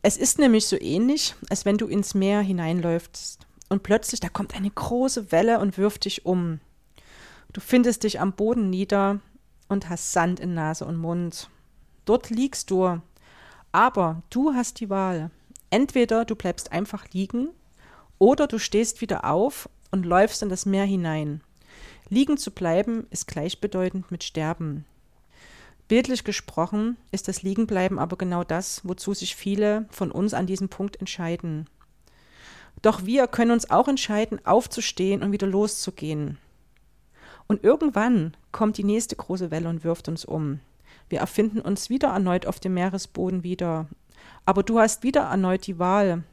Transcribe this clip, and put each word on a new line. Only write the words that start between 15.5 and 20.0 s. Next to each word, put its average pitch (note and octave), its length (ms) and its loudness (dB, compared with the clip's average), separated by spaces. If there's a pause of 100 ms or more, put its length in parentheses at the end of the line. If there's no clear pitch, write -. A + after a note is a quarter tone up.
Entweder A#3 540 2
du A3 120 -4
bleibst - 360 -6
einfach G3+ 380 -6
liegen G#3+ 380 -2 (680)
oder B3 280 6
du A3+ 120 -4
stehst G#3+ 420 0
wieder - 240 -4
auf F#3 440 0 (220)
und F#3+ 140 0